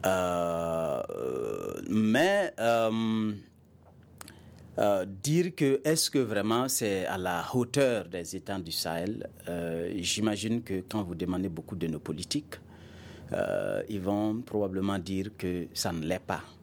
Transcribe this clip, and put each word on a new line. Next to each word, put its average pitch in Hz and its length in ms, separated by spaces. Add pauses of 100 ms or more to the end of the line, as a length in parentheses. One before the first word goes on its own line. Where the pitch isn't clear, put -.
Euh, 85 960 (880)
mais, 135 720
euh, 110 720 (1400)
euh, 101 280 (160)
dire 170 320
que 135 300
est-ce 156 260
que 143 100
vraiment 110 500
c'est 98 380
à 95 100
la 90 260 (100)
hauteur 123 520
des 87 320
États 98 220
du 85 120
Sahel, 87 580 (200)
euh, 85 480
j'imagine 107 640
que 98 280
quand 107 140
vous 87 120
demandez 87 340
beaucoup 82 260
de 85 120
nos 76 120
politiques, - 560 (800)
euh, 98 560
ils 104 100
vont 107 420
probablement 98 560
dire 95 400
que 90 360
ça - 180
ne 82 140
l'est 90 140
pas. 82 240 (200)